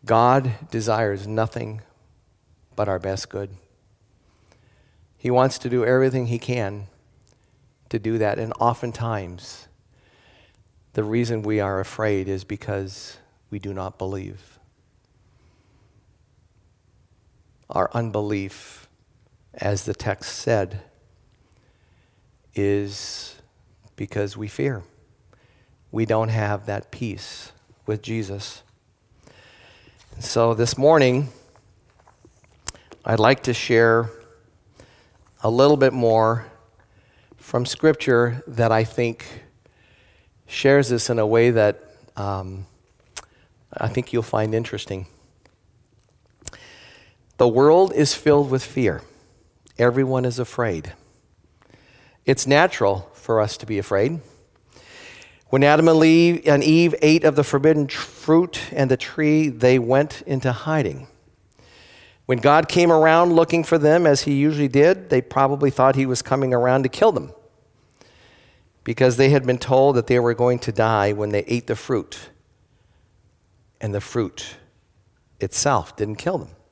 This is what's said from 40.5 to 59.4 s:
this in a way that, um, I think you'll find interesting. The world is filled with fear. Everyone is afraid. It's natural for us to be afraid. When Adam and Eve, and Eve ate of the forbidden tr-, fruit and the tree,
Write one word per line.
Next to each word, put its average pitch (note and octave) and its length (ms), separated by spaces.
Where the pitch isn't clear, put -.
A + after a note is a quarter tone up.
this A#2+ 220
in A#2 80
a G#2+ 80
way A#2 240
that, G#2+ 320
um, F#2+ 500
I - 120
think B2 240
you'll A#2 100
find A2 320
interesting. G2+ 520
The B2 100
world D#3 440
is C#3+ 220
filled C#3+ 360
with C3 140
fear. G#2 380
Everyone B2+ 460
is B2 140
afraid. A2+ 540
It's C3+ 220
natural C3+ 640
for - 280
us G#2 180
to A2 80
be A2 120
afraid. G#2+ 420
When C3+ 140
Adam D#3 260
and D#3+ 140
Eve, E3 440
and C#3+ 180
Eve E3 380
ate D#3 200
of D3+ 140
the C#3+ 80
forbidden D3 420
tr-, - 140
fruit - 600
and C3+ 180
the B2+ 60
tree, D3+ 520